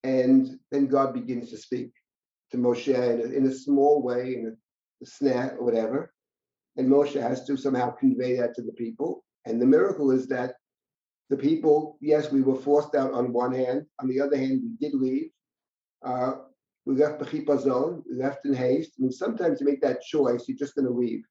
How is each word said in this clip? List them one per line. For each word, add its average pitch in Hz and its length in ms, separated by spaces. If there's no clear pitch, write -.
And 131 560
then 143 160
God 135 260
begins 117 380
to 107 60
speak - 340
to 127 60
Moshe 123 380
in 120 260
a, 131 180
in 135 80
a 131 60
small 143 480
way, 123 360
in 113 100
a, - 580
a - 20
snap 131 520
or 120 60
whatever. 117 480
And 127 120
Moshe 143 320
has 123 260
to 139 100
somehow 123 340
convey 123 460
that 120 180
to 120 80
the 113 100
people. 120 520
And 113 160
the 123 60
miracle 151 460
is 127 160
that 127 260
the 143 60
people, 151 640
yes, 147 300
we 135 120
were 131 120
forced 147 400
out 131 180
on 123 200
one 123 200
hand. 127 340
On 131 80
the 131 120
other 143 160
hand, 131 260
we 117 260
did 139 60
leave. 135 360
Uh, 127 300
we 135 80
left 147 260
b'chipazon, 139 880
we 123 80
left 131 300
in 139 80
haste. 127 440
I 131 40
mean, 127 100
sometimes 180 480
you 139 60
make 143 160
that - 180
choice, 123 460
you're 131 100
just 139 200
gonna 135 120
leave. 120 420